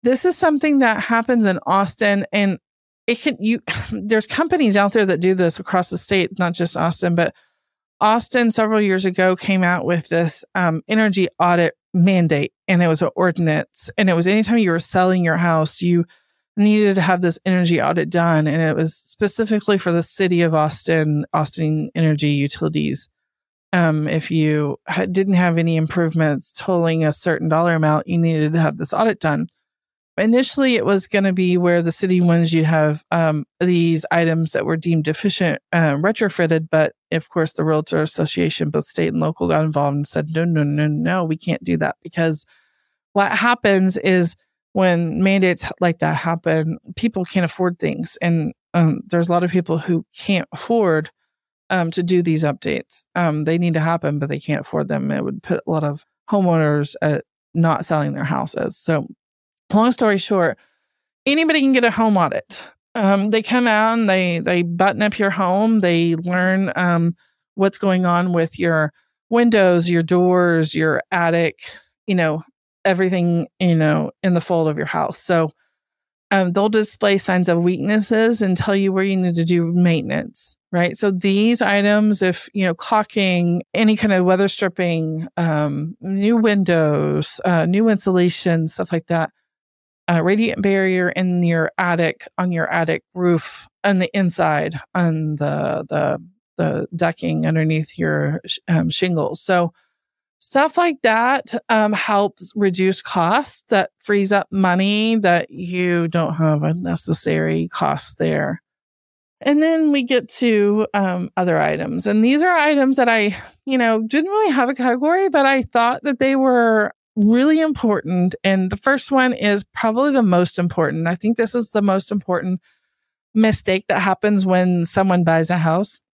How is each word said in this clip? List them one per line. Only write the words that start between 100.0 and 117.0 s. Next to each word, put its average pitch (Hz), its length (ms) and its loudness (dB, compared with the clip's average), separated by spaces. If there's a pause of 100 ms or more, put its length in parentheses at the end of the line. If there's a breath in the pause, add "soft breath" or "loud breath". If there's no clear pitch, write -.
stuff - 380 0
like 349 260 0
that, 240 500 0 (160)
um, 214 240 2
helps 202 600 -2
reduce 190 460 0
costs. 196 680 -2
That 202 280 0
frees 202 340 0
up 202 200 0
money 196 640 2
that 175 340 2
you 175 560 -2
don't 160 280 -2
have 156 280 2
unnecessary 165 1040 -2
costs - 480 -4
there. 156 460 -4 (800)
And 294 200 2
then 320 300 2
we 277 120 0
get 247 260 -2
to, 214 640 2
um, 185 440 -2
other 175 220 0
items. 156 480 -2
And 214 160 2
these 269 180 2
are 359 100 2
items 294 460 2
that 247 100 2
I, 214 300 0 (280 loud breath)
you 262 120 -2
know, 226 240 2
didn't 294 300 -2
really 415 200 2
have 254 180 0
a 269 60 -4
category, 277 540 0
but 285 160 2
I 269 180 2
thought 240 400 0
that 277 160 -2
they 269 160 2
were 233 560 2 (240)